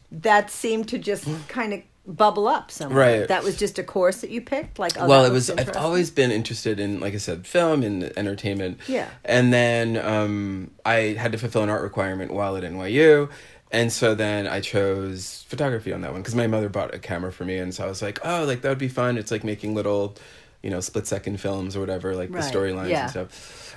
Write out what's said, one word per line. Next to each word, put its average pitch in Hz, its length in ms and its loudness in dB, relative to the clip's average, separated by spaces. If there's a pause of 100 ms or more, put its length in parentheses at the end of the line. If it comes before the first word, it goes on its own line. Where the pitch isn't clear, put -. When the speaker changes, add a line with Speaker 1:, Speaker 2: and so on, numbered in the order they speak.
(120)
Speaker 1:
that 208 400 4
seemed 220 380 -2
to 240 100 -4
just 190 280 -4 (200)
kind 226 260 -4
of 190 60 -6 (260)
bubble 208 440 4
up - 200 0
somewhere. 131 520 4
Speaker 2:
Right. - 80 -2
Speaker 1:
That 185 160 0
was 196 100 -2
just 202 240 -2
a 180 40 -4
course 185 360 2
that 208 100 -10
you 226 120 -8
picked? 277 360 -6
Like, 208 220 -4
oh, 139 80 0
Speaker 2:
Well, 135 160 10
Speaker 1:
that 127 60 8
Speaker 2:
it 123 40 4
Speaker 1:
looks 127 140 2
Speaker 2:
was, - 40 -2
I've - 80 -2
Speaker 1:
interesting? 127 240 -2
Speaker 2:
always 165 280 0
been 127 200 4
interested 110 460 -2
in, 101 220 -2
like 98 140 -4
I 107 40 -4
said, 90 300 -6
film 160 340 4
and 101 220 0 (140)
entertainment. 98 600 -2 (100)
Speaker 1:
Yeah. 262 180 -2 (160)
Speaker 2:
And 123 300 4
then, 117 420 2
um, 104 760 -2 (140)
I 110 320 2
had 113 140 -2
to 110 60 -2
fulfill 110 260 0
an 104 60 0
art 104 120 0
requirement 95 520 -4
while 98 240 -2
at 90 80 -6
N 85 120 -8
Y 95 100 -6
U. 147 420 8 (420)
And 117 200 2
so 113 240 4
then 104 320 0
I 98 120 -4
chose 95 880 -2
photography 123 460 -4
on 92 80 -8
that 82 100 -6
one 90 120 -8
'cause 117 120 -4
my 120 100 2
mother 110 220 0
bought 98 260 -4
a 90 60 -10
camera 90 320 -6
for 90 140 -10
me. 92 120 -4
And 90 160 -6
so 95 120 -6
I - 20 -4
was 95 140 -8
like, 104 240 -6
"Oh, 170 180 -2
like, 127 200 -2
that 135 60 0
would 135 80 0
be 135 120 -4
fun." 123 280 0
It's 104 140 -6
like 107 140 -4
making 107 280 -4
little, 104 440 0 (440)
you 104 80 -6
know, 92 120 -4
split-second 98 580 -4
films 95 380 -4
or - 20 -4
whatever, 95 380 -4
like, 90 160 -6
the 180 60 -6
Speaker 1:
Right, 156 140 -4
Speaker 2:
storylines 95 360 -2
Speaker 1:
yeah. 156 140 0
Speaker 2:
and - 80 -6
stuff. - 640 -12